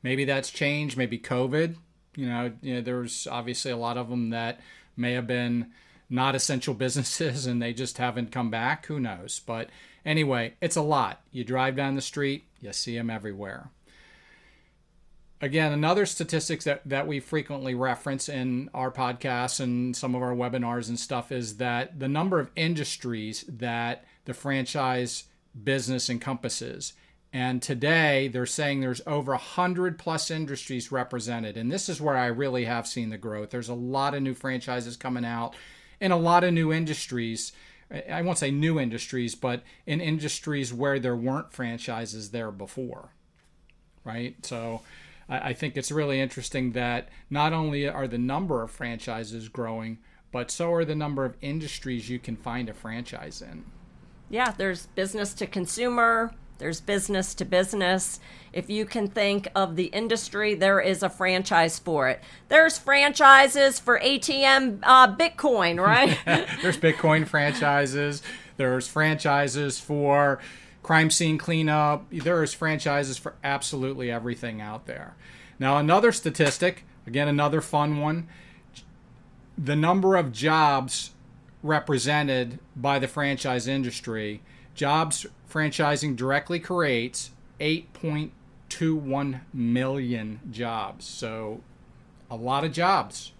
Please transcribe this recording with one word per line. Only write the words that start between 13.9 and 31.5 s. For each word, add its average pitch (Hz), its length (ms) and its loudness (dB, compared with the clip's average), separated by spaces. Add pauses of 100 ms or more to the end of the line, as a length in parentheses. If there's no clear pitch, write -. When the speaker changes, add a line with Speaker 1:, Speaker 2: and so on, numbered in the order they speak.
Speaker 1:
Again, 147 300 0
another 160 340 2
statistics 160 600 -4
that, 143 200 -2
that 139 220 -2
we 147 120 -4
frequently 135 540 -6
reference 127 560 -4
in 131 440 -4
our 131 180 -4
podcasts 123 680 -2
and 123 360 -2
some 127 180 -4
of 123 80 -2
our 123 140 -2
webinars 120 540 -4
and 117 100 -6
stuff 123 320 -6
is 117 260 -8
that 123 420 -4
the 131 80 -4
number 165 320 0
of 135 160 -6
industries 127 960 -4
that 117 560 -4 (200)
the 131 80 -8
franchise 131 920 -2 (360)
business 127 480 -2
encompasses. 123 840 -6 (400)
And 127 280 -2
today, 143 680 2
they're 123 180 -4
saying 143 340 -2
there's 127 260 -4
over 143 280 -2
a 131 40 0
hundred 180 640 -2
plus 160 320 -4
industries 139 600 -6
represented. 117 640 -4